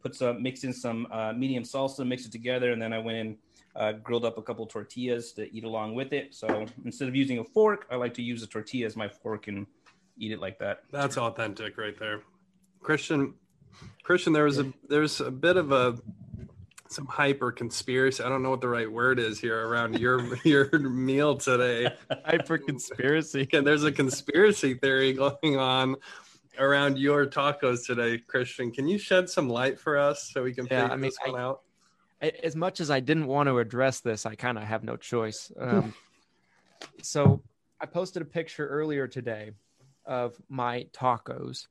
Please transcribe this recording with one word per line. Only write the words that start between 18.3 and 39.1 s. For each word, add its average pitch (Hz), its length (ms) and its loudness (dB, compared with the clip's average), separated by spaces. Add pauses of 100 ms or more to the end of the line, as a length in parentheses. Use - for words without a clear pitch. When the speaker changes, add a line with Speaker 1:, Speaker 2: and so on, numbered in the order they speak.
Speaker 2:
know 131 80 0
what 127 100 -2
the 123 80 -2
right 117 200 -2
word 123 300 2
is 110 200 -2
here 113 280 -2
around 117 320 0
your, 123 360 2
<laughs> 120 100 -12
your 139 240 8 (100)
meal 135 560 2
today. 123 560 2 (320)
Speaker 3:
Hyper 160 360 2
conspiracy. 139 920 -2
Speaker 2:
Yeah, 156 100 6
there's 147 220 6
a 151 80 4
conspiracy 151 840 4
theory 135 380 4
going 139 440 2
on 131 380 2 (640)
around 139 380 4
your 143 280 4
tacos 139 600 0
today, 117 340 0
Christian. 123 520 -4
Can 139 160 -2
you 202 120 2
shed 185 300 2
some 143 200 0
light 123 280 0
for 147 200 0
us 143 340 0
so 131 120 -2
we 127 100 -4
can 123 140 -8
Speaker 3:
Yeah, 127 160 2
Speaker 2:
figure 123 100 0
Speaker 3:
I - 20 -2
mean, 135 60 -4
Speaker 2:
this 135 240 -4
one 135 160 -4
Speaker 3:
I, - 20 -4
Speaker 2:
out? 127 180 -4 (600)
Speaker 3:
I, 151 100 0 (120)
as 160 120 -2
much 175 240 -2
as 156 120 -2
I 135 100 4
didn't 151 260 2
want 143 220 2
to 127 80 4
address 120 420 2
this, 110 260 -2
I 110 100 -6
kinda 120 280 -4
have 107 200 -4
no 120 120 -6
choice. - 640 -4
Um, 127 340 2 (540)
Speaker 2:
<laughs> - 540 -20
Speaker 3:
so 139 400 6 (400)
I 151 60 -10
posted 180 340 -6
a 156 40 -6
picture 160 420 -6
earlier 143 400 -2
today 113 440 -8 (540)